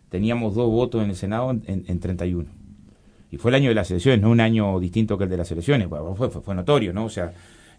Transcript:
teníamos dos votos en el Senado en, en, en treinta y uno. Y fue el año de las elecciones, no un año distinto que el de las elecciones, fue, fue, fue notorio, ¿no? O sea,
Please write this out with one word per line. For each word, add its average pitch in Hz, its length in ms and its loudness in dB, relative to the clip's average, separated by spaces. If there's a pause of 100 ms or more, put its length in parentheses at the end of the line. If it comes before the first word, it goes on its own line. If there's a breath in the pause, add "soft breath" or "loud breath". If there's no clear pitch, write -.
teníamos 110 460 -2
dos 117 160 2
votos 117 320 0
en 101 80 -2
el 92 60 -6
Senado 113 340 -4
en, 113 160 -4
en, 95 220 -4
en 90 100 -2
treinta 87 280 -4
y 87 80 -2
uno. 85 160 -6 (840 soft breath)
Y - 40 -12
fue 120 140 0
el 131 60 4
año 139 140 4
de 113 40 4
las 101 160 0
elecciones, 113 300 4
no 110 100 4
un 117 80 6
año 110 400 2
distinto 98 400 0
que 101 60 0
el 92 60 -2
de 92 60 -2
las 85 140 -4
elecciones, 90 380 0
fue, 85 420 -6
fue, 123 120 -12
fue 98 120 -6
notorio, 95 380 0
¿no? 107 140 -4
O 107 40 -8
sea, 90 220 -6 (460 soft breath)